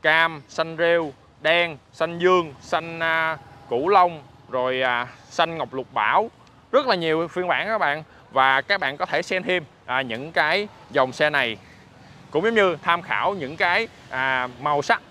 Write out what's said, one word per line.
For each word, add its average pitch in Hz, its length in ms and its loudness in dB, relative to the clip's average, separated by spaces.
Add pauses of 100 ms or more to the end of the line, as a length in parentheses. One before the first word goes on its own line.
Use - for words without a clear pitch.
cam, 160 460 2
xanh 165 300 -6
rêu, 170 360 2 (280)
đen, 165 360 0 (140)
xanh 170 280 -4
dương, 175 420 2
xanh, 165 380 -6
à, 160 380 0 (320)
củ 131 200 -2
long, 180 320 4 (280)
rồi, 127 320 -2
à, 123 260 0 (220)
xanh 165 280 -2
ngọc 135 160 -6
lục 131 200 -8
bảo. 127 380 2 (400)
Rất 269 160 2
là 220 80 4
nhiều 165 320 0
phiên 180 200 -6
bản 156 200 0
các 220 100 -2
bạn. 156 260 -2 (280)
Và 135 300 4
các 196 180 0
bạn 143 180 -4
có 175 80 -2
thể 156 160 -2
xem 185 220 -4
thêm, 180 200 -2 (220)
à, 127 160 -2
những 131 300 -6
cái 175 360 0 (240)
dòng 131 200 2
xe 151 180 0
này, 127 280 0 (760)
cũng 156 120 0
giống 226 120 0
như 190 280 4
tham 170 180 0
khảo 135 320 -2
những 156 240 -8
cái, 196 300 0 (220)
à, 131 380 -2 (140)
màu 147 200 0
sắc 135 300 0